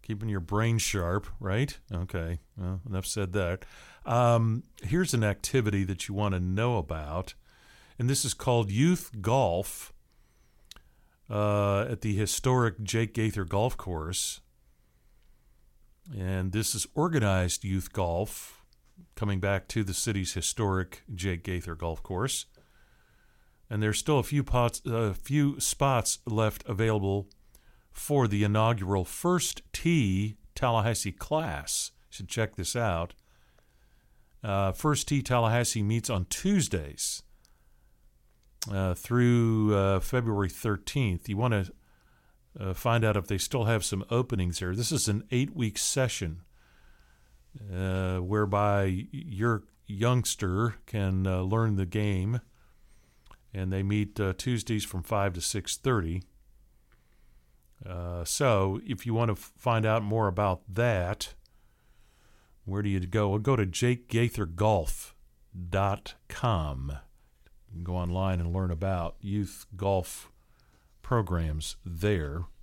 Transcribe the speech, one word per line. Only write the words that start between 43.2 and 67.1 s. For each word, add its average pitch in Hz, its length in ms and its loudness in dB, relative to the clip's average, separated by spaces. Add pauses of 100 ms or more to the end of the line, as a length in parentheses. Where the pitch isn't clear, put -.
they 98 120 -2
still 120 260 -2
have 110 200 2
some 98 260 -4
openings 101 480 0
there. 90 160 -2
This 117 180 -2
is 113 160 0
an 107 220 0
eight-week 127 480 -2
session, 92 640 -2 (1300)
uh, 92 440 0
whereby 101 640 2
y-, 92 280 0
your 113 520 0 (220)
youngster 107 960 0
can, 95 420 0
uh, 92 140 2
learn 107 360 2
the 95 100 0
game, 104 540 0 (1120)
and 95 180 -4
they 95 100 0
meet, 104 360 0
uh, 95 180 2
Tuesdays 113 480 -2
from 90 180 -6
five 98 320 0
to 90 60 -6
six - 360 -4
thirty. 92 460 0 (1600)
Uh, 87 400 -6
so 101 640 2
if 120 200 -6
you 113 80 0
wanna 113 180 2
f-, - 240 -8
find 113 300 2
out 110 160 2
more 107 240 2
about 98 420 0
that, 98 640 0 (1300)
where 98 160 -4
do 104 80 0
you 95 120 2
go? 101 280 0
Well, 104 120 0
go 131 160 2
to 104 100 2
jake 120 420 0
gaither 113 380 2
golf 87 680 0 (540)
dot 98 460 0 (140)
com. 73 640 -2 (760)